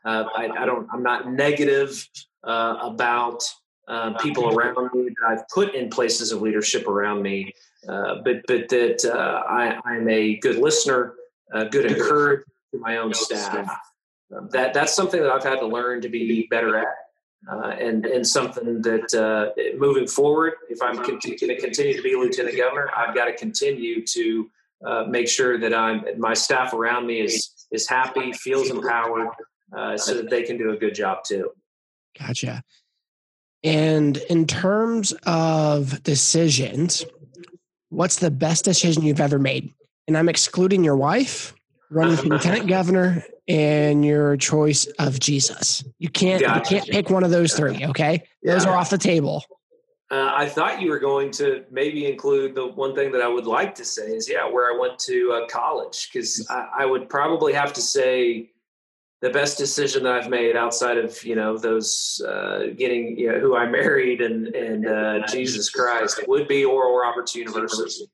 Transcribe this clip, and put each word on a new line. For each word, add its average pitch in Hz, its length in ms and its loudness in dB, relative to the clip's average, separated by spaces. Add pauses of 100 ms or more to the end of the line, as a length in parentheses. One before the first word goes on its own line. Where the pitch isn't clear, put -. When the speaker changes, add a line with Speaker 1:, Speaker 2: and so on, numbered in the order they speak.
Speaker 1:
uh, 110 320 -2
I, 113 280 -4
I - 20 -2
don't, 123 260 -2
I'm 123 120 -6
not 123 280 -2
negative, 139 800 0 (340)
uh, 113 380 -2
about, 120 640 -2 (440)
uh, 113 260 -4
people 113 440 0
around 123 360 0
me 127 160 0
that 117 180 -4
I've 110 220 -2
put 196 260 0
in 123 140 -4
places 113 420 -2
of 104 100 -4
leadership 107 460 0
around 101 340 0
me, 98 320 -4 (340)
uh, 98 360 -4
but, 123 240 0
but 120 220 0
that, 120 360 2
uh, 120 420 -2
I, 117 380 -2
I'm 117 240 -2
a 107 280 2
good 117 200 2
listener, 131 580 2 (360)
a 110 140 -2
good 127 260 0
encourager 143 540 2 (280)
to 127 60 -8
my 113 180 -4
own 110 160 -2
staff. 104 640 -6 (580)
Um, - 160 -14
that, 127 220 0
that's 151 200 2
something 185 280 2
that 139 100 4
I've 135 120 0
had 131 160 0
to 117 80 -2
learn 120 340 -2
to 117 80 -8
be 113 400 -2
better 110 280 2
at, 110 100 0 (640)
uh, 107 160 -8 (120)
and, 110 260 -2
and 123 200 0
something 117 560 -2
that, 110 320 0
uh, 107 380 2 (260)
moving 135 300 2
forward, 151 460 2 (160)
if 117 120 -6
I'm 120 160 -2
con-, 120 220 -4 (200)
gonna 120 180 0
continue 127 380 0
to 123 60 -6
be 131 140 0
lieutenant 123 420 0
governor, 127 380 0
I've 117 200 -2
gotta 120 180 0
continue 117 720 -4
to, 113 440 -2 (360)
uh, 117 220 -2
make 120 220 0
sure 123 280 2
that 113 160 0
I'm, 110 300 0 (140)
my 113 160 0
staff 127 400 0
around 117 340 -2
me 113 140 -2
is, - 500 -4
is 110 160 -4
happy, 127 460 0
feels 131 360 -2
empowered, 113 600 -2 (480)
uh, 107 200 -4
so 107 180 -2
that 113 140 -6
they 120 140 0
can 120 140 -6
do 110 140 -2
a 104 40 -2
good 104 180 -2
job 95 320 -2
too. 95 260 -4 (680)
Speaker 2:
Gotcha. 123 420 -6 (1040)
And 156 540 4 (120)
in 165 160 4
terms 214 680 0 (120)
of 156 800 2
decisions, 147 1000 2 (840)
what's 165 280 0
the 175 120 2
best 156 360 0
decision 165 380 4
you've 151 180 4
ever 143 180 2
made? 135 340 0 (340)
And 156 100 2
I'm 170 120 4
excluding 185 540 2
your 143 140 4
wife, 175 580 0 (340)
running 160 280 4
for 139 100 0
lieutenant 175 400 2
Speaker 1:
<laughs> - 0 -
Speaker 2:
governor, 185 580 2 (220)
and 151 580 4
your 147 320 4
choice 151 480 2 (140)
of 135 200 0
Jesus. - 640 0 (140)
You 170 120 -8
can't, 185 320 2
Speaker 1:
Gotcha. 117 180 2
Speaker 2:
you 190 220 0
can't - 100 -12
pick 202 180 0
one 185 140 4
of 175 80 4
those 170 220 4
three, 135 320 0
okay? 156 360 0 (220)
Those 175 220 4
Speaker 1:
Yeah. 190 60 4
Speaker 2:
are 180 60 4
off 175 140 0
the 196 60 2
table. 151 460 2 (680)
Speaker 1:
Uh, 135 240 0
I 147 120 2
thought 165 320 -2
you 175 120 0
were 143 80 -2
going 139 320 0
to 139 400 0
maybe 147 340 -2
include 135 480 0
the 131 140 -4
one 135 260 -4
thing 139 200 0
that 123 80 2
I 120 60 2
would 120 200 -2
like 139 280 0
to 123 100 -16
say 107 220 -6
is, 113 220 -6
yeah, - 180 -2
where 120 240 2
I 120 60 -2
went 127 220 -2
to, 123 320 0
uh, 117 160 -2
college, - 680 -6
'cause 110 380 -4
I, 123 160 -6 (140)
I 135 40 2
would 131 240 -2
probably 151 440 0
have 143 200 0
to 120 80 -6
say 127 720 0 (680)
the 127 80 0
best 143 280 0
decision 139 460 0
that 127 80 2
I've 120 180 -2
made 117 280 2
outside 117 400 0
of, 110 260 -4
you 113 100 -4
know, 110 240 0
those, 113 720 -2
uh, 98 380 -4 (120)
getting, 120 400 -2
you 117 140 0
know, - 80 0
who 131 160 4
I 120 100 2
married 127 540 2
and, 113 280 -2
and, 113 380 -4
uh, 107 420 0
Jesus 127 420 -2
Christ 117 580 0
would 147 200 2
be 139 180 4
Oral 127 320 4
Roberts 120 360 -2
University. 110 800 -6